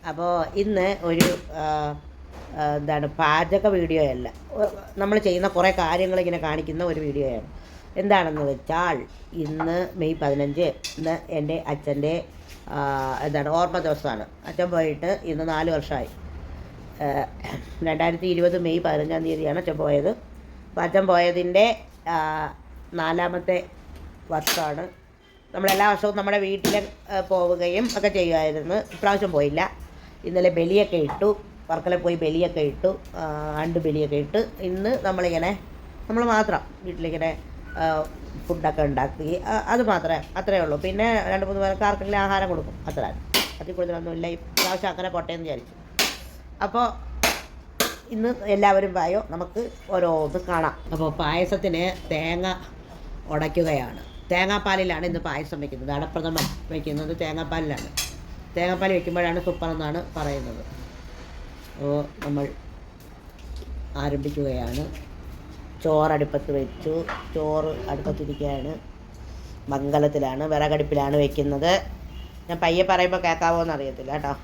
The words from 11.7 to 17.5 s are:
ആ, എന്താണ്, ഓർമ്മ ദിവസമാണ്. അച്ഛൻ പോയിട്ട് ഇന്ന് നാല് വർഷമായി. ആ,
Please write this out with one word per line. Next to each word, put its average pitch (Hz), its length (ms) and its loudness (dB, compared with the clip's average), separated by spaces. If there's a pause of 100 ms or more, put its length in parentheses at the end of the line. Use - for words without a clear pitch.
ആ, 147 120 -4 (420)
എന്താണ്, 147 260 0
ഓർമ്മ 170 300 4
ദിവസമാണ്. 147 480 0 (200)
അച്ഛൻ 175 240 0
പോയിട്ട് 165 540 0
ഇന്ന് 160 240 -2
നാല് 160 220 2
വർഷമായി. 143 380 -2 (960)
ആ, 139 220 0 (560)